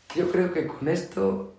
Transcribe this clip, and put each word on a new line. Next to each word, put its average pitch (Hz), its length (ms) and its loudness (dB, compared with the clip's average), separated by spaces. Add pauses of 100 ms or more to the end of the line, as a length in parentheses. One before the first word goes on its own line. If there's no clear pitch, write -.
(160)
yo 175 160 2
creo 180 220 2
que 156 140 0
con - 200 -6
esto - 720 0